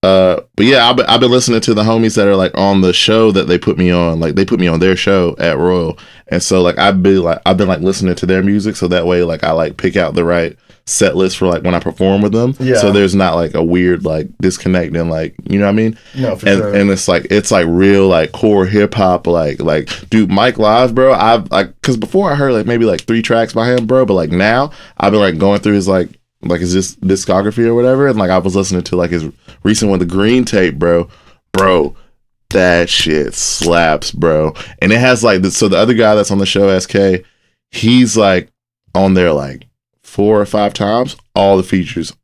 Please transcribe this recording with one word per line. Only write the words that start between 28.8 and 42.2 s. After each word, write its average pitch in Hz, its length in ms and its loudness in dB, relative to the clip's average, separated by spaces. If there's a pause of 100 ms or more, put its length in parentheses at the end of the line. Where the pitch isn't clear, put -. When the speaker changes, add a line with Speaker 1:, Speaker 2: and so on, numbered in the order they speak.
Speaker 1:
to, - 120 -6
like, 87 140 -2
his 85 160 -4 (380)
recent 107 260 0
one, 98 80 0
the 90 80 0
Green 104 400 0
Tape, 90 320 0
bro. 85 320 0 (420)
Bro, 92 440 0 (560)
that 87 380 2
shit 76 440 -2
slaps, 85 800 -2
bro. 78 420 -2 (260)
And 95 140 2
it 117 60 2
has, 123 240 2
like, 101 180 2
the, 95 80 0
so 110 180 -2
the 95 120 0
other 113 160 2
guy 110 180 4
that's 104 160 0
on 101 80 -2
the 98 80 -2
show, 98 240 0
S 92 160 0
K, 98 380 0 (480)
he's, 208 440 2
like, 95 340 2 (440)
on 95 220 2
there, 87 180 2
like, 69 320 -6 (380)
four 104 360 0
or 101 60 0
five 104 300 -2
times. 117 420 -4 (180)
All 98 220 4
the 92 60 0
features 85 500 -6 (100)